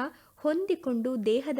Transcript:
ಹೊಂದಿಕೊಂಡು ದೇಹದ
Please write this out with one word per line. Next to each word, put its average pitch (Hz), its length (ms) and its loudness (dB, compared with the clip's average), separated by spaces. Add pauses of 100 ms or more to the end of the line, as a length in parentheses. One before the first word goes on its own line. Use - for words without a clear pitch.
(360)
ಹೊಂದಿಕೊಂಡು 262 920 0
ದೇಹದ 262 340 0